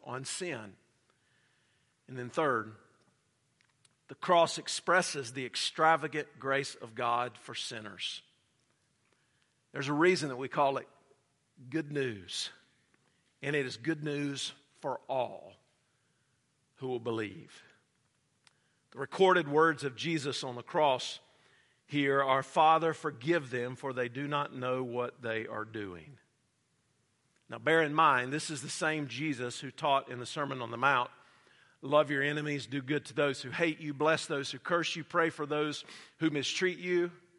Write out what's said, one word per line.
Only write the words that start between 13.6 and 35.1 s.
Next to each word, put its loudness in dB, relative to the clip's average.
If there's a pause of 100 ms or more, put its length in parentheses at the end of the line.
is -8
good -4
news -4 (280)
for -6
all -4 (1200)
who -8
will -4
believe. -6 (1300)
The -16
recorded 6
words 4
of -4
Jesus -2
on -6
the -10
cross 2 (680)
here 2
are, 4
"Father, 6
forgive -2
them, -4
for -6
they -2
do -6
not -2
know -2
what -6
they -4
are -6
doing." -10 (1300)
Now, -10
bear 4
in 0
mind, 6
this -4
is -8
the -10
same -2
Jesus -4
who -10
taught 0
in -10
the -8
Sermon -6
on -8
the -6
Mount, 4 (720)
"Love 4
your 0
enemies, -2
do -4
good -2
to -14
those 0
who -10
hate -2
you, -6
bless 2
those -4
who -10
curse -2
you, -8
pray 2